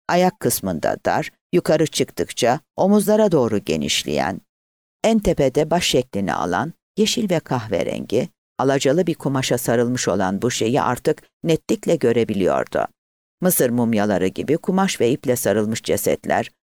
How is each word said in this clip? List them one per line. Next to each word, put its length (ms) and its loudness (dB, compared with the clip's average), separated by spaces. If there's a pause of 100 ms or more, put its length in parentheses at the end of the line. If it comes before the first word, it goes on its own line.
Ayak 300 2
kısmında 680 -2
dar, 240 0 (240)
yukarı 340 2
çıktıkça 720 -2 (160)
omuzlara 560 4
doğru 260 2
genişleyen, 840 -4 (640)
en 160 2
tepede 500 0
baş 160 0
şeklini 480 -2
alan, 400 -2 (240)
yeşil 320 0
ve 100 0
kahverengi, 920 -2 (280)
alacalı 500 2
bir 80 -2
kumaşa 420 -2
sarılmış 500 0
olan 340 0
bu 100 0
şeyi 300 0
artık 420 -2 (200)
netlikle 520 0
görebiliyordu. 920 0 (540)
Mısır 280 2
mumyaları 580 0
gibi 300 -2
kumaş 440 -2
ve 100 4
iple 240 -2
sarılmış 480 0
cesetler, 680 -2 (140)